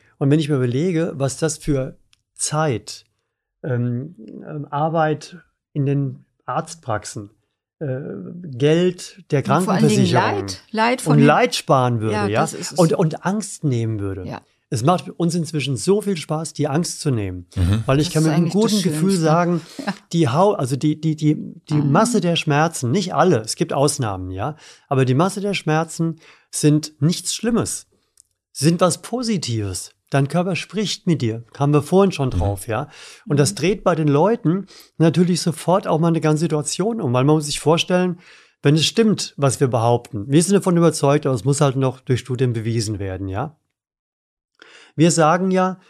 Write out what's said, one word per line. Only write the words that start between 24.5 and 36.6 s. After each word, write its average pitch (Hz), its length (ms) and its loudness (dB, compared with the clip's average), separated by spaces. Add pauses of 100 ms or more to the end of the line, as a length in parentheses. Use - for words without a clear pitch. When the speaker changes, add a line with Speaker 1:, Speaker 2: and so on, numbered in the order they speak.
Speaker 1:
aber 131 180 2
die 123 100 2
Masse 185 260 0
der 202 140 -2
Schmerzen 160 640 -2 (340)
sind 151 500 2
nichts 170 320 -2
Schlimmes, 220 540 -2 (640)
sind 170 300 0
was 180 200 2
Positives. 123 920 -4 (160)
Dein 139 160 2
Körper 180 280 -2
spricht - 500 -6
mit 156 160 0
dir, 117 220 -4 (100)
kamen 143 200 0
wir 147 100 4
vorhin 185 280 4
schon 135 180 -2
Speaker 3:
Mhm. - 20 -6
Speaker 1:
drauf, 101 360 -2
ja. 117 220 -4 (380)
Und 156 120 0
das 147 120 2
Speaker 2:
Mhm. 208 40 -8
Speaker 1:
dreht 180 280 -2
bei 180 120 2
den 160 120 0
Leuten 180 580 2 (320)
natürlich 165 440 4
sofort 170 460 0
auch 170 120 2
mal 170 100 2
eine 160 120 2
ganze 156 200 2
Situation 170 600 -2